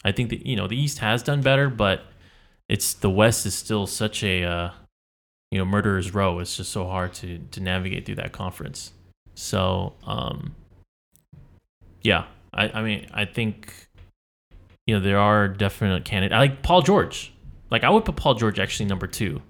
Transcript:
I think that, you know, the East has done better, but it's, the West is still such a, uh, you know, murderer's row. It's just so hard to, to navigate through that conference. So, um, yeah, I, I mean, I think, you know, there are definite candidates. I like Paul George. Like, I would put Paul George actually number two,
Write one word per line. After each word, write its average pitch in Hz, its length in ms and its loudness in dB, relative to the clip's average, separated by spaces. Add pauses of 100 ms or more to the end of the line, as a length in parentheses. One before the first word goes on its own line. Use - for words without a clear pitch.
I 98 80 0
think 117 180 -4
that, 117 160 -6
you 131 80 -2
know, 95 140 -2
the 113 80 -4
East 143 240 -2
has 113 240 0
done 143 180 0
better, 135 260 4
but 104 360 0 (640)
it's, - 260 -2
the 101 160 2
West 107 360 4
is 98 80 -4
still 104 340 -2
such - 340 -4
a, 92 220 0
uh, 87 260 -4 (800)
you 101 80 -2
know, 95 60 0
murderer's 95 500 0
row. 95 240 2
It's 90 180 -6
just 95 140 -10
so 95 160 -4
hard 92 280 -4
to, 87 240 -12
to - 220 -14
navigate 92 460 -4
through 101 80 -8
that 85 160 -8
conference. - 600 -10 (420)
So, 92 600 -2 (120)
um, - 480 -6 (1500)
yeah, 92 240 2 (280)
I, 107 140 0
I 110 140 -6
mean, 107 300 -4
I 104 120 -4
think, - 640 -6 (1000)
you 110 80 2
know, 101 60 2
there 98 180 2
are 104 300 6
definite 98 560 0
candidates. 98 300 0
I 110 40 6
like 135 240 4
Paul 180 200 6
George. - 520 2 (360)
Like, 113 140 2
I 139 60 6
would 220 140 6
put 160 120 -4
Paul 139 180 2
George 110 240 0
actually 98 280 -2
number 98 200 -2
two, 78 440 -4